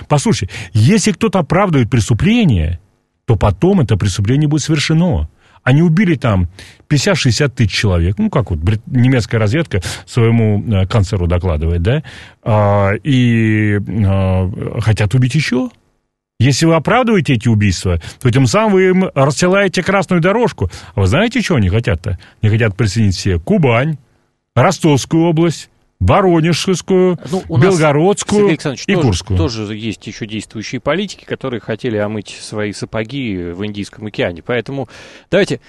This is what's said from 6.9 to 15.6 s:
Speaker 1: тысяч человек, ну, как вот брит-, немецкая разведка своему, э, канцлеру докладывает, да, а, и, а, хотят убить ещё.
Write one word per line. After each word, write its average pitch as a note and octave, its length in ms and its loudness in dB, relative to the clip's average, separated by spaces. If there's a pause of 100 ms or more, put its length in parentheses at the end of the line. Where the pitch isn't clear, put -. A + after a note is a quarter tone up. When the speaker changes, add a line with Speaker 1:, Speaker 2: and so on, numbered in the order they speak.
Speaker 1:
тысяч A2 180 0
человек, F2+ 460 0
ну, G#3+ 120 0
как B2 200 -2
вот D#2+ 100 -4
брит-, G2+ 260 -2
немецкая B2 520 2
разведка A2 420 -2 (260)
своему, A2+ 560 2 (200)
э, F#2 40 0
канцлеру F#2 400 0
докладывает, E2+ 560 -2
да, B2 200 0 (420)
а, G2+ 480 2 (100)
и, A2+ 760 2 (280)
а, F#2+ 760 -2
хотят G#2+ 340 0
убить B2+ 200 2
ещё. A#3+ 360 -2 (680)